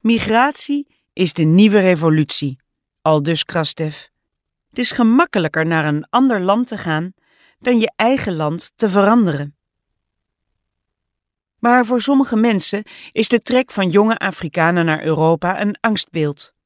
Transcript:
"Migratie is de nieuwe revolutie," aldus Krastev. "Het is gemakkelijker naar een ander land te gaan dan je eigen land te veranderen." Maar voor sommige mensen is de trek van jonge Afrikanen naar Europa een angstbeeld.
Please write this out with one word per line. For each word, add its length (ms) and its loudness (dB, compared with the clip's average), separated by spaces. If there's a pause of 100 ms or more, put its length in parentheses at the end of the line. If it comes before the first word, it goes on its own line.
"Migratie 840 -2 (260)
is 200 0
de 120 0
nieuwe 360 4
revolutie," 800 0 (440)
aldus 420 0
Krastev. 520 -6 (720)
"Het 100 -12
is 140 -2
gemakkelijker 760 0
naar 180 0
een 260 -2
ander 300 0
land 260 0
te 120 -10
gaan 340 -4 (460)
dan 200 0
je 180 0
eigen 400 -2
land 400 -6
te 140 0
veranderen." 680 2 (2000)
Maar 280 2
voor 140 0
sommige 360 2
mensen 460 0 (300)
is 160 0
de 140 2
trek 280 0
van 200 -2
jonge 260 4
Afrikanen 680 -2
naar 180 -2
Europa 580 0
een 200 -4
angstbeeld. 760 -6 (120)